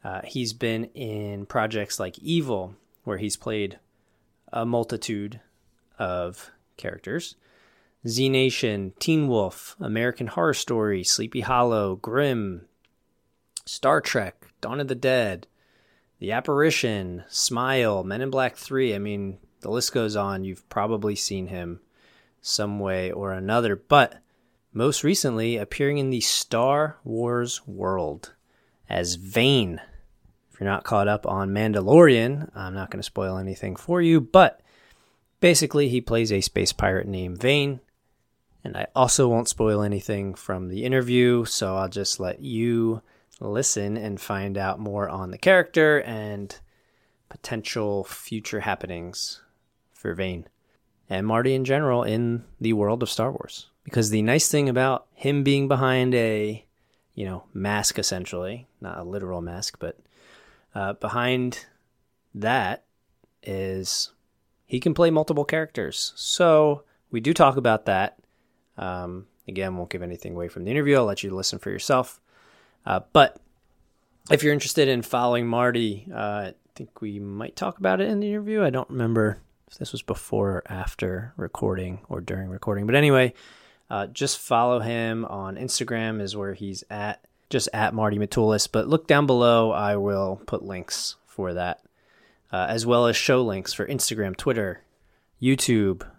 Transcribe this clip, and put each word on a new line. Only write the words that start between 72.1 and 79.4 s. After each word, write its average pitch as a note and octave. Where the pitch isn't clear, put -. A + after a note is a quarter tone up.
Uh, F#2+
but C#3+
if D3
you're D3
interested D3
in B2
following A#2+
Marty, A#2
uh, A2+
I -
think -
we G2+
might G2+
talk F#3+
about F#3+
it G#3
in G#3
the G#3
interview. G#3
I D#3+
don't B2+
remember A2+